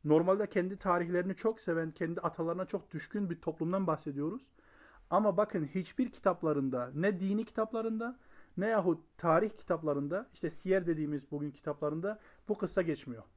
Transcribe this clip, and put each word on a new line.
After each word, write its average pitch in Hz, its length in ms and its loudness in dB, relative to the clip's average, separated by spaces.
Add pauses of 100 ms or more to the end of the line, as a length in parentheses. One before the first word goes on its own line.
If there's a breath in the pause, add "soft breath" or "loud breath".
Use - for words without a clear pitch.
Normalde 180 460 4
kendi 185 280 -2
tarihlerini 175 580 0
çok 226 240 -2
seven, 165 320 -2
kendi 170 300 -4
atalarına 170 440 -2
çok - 260 -8
düşkün 190 380 -6
bir 170 120 -8
toplumdan 170 460 -2
bahsediyoruz. 151 640 -4 (580 soft breath)
Ama 196 280 4
bakın 208 260 0
hiçbir 185 480 -4
kitaplarında, 139 840 0
ne 185 240 0
dini 196 260 0
kitaplarında, 226 760 -4 (380 soft breath)
ne 196 100 0
yahut 175 360 2 (140)
tarih 175 320 4
kitaplarında, 160 840 -2
işte 165 160 -4
siyer 185 380 2
dediğimiz 151 440 -2
bugün 147 200 -4
kitaplarında 160 680 -4 (280 soft breath)
bu 214 100 0
kıssa 185 240 0
geçmiyor. 131 420 -4 (140)